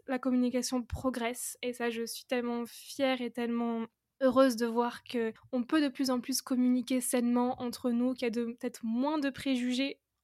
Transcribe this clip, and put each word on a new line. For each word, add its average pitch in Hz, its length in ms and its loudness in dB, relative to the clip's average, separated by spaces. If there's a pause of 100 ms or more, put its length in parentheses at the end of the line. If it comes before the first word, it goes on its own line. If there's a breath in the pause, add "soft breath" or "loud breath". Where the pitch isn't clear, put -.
la 254 120 -2
communication 247 640 0
progresse, 240 800 -4
et 247 120 -4
ça, 240 160 -2
je 226 160 -4
suis - 200 -10
tellement 240 400 -2
fière 262 560 -2
et 240 100 -4
tellement 233 540 -2 (360)
heureuse 262 340 6
de 233 100 0
voir 233 380 -2
que 226 300 -2 (180 loud breath)
on 247 120 0
peut 311 180 4
de 285 80 4
plus 262 200 -2
en 254 100 2
plus 247 220 -4
communiquer 247 600 2
sainement 247 600 0
entre 247 300 -2
nous, 247 220 2
qu'il 254 100 -6
y 247 40 0
a 226 40 0
de, 233 140 -2
peut-être 247 380 -8
moins 262 360 0
de 277 100 0
préjugés 262 680 -2 (240)